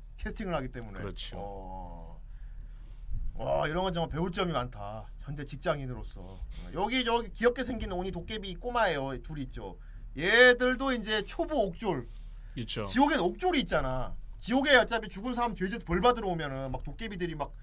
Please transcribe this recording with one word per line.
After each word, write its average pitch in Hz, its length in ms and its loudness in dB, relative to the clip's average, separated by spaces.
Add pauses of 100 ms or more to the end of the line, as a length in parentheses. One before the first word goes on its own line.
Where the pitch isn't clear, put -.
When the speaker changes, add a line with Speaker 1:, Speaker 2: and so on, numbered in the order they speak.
(180)
Speaker 1:
캐스팅을 196 380 -4
하기 127 160 -4
때문에. 113 260 -10
Speaker 2:
그렇죠. - 400 -8
Speaker 1:
어. 92 840 -10 (1120)
와, 143 340 0
이런 170 160 2
건 190 80 2
정말 165 180 0
배울 165 220 0
점이 175 200 0
많다. 110 540 -4 (140)
현대 143 260 -8
직장인으로서. 123 920 -4 (340)
여기, 226 320 0
여기 226 240 2
귀엽게 240 340 2
생긴 214 280 -4
오니 180 180 -2
도깨비 185 460 -6
꼬마예요. 156 680 2
둘이 147 220 -6
있죠. 104 340 -10 (380)
얘들도 247 760 8
이제 220 320 0
초보 320 320 -2 (100)
옥졸. 170 400 -2 (500)
Speaker 2:
있죠. 113 280 -4
Speaker 1:
지옥엔 240 360 4
옥졸이 262 400 2
있잖아. 131 540 0 (260)
지옥에 277 360 4
어차피 220 320 4
죽은 240 260 -4
사람 233 200 0
죄지어서 185 320 -2
벌 175 140 4
받으러 233 280 6
오면은 135 440 -2
막 131 100 -4
도깨비들이 175 540 -6
막, 143 160 -4 (100)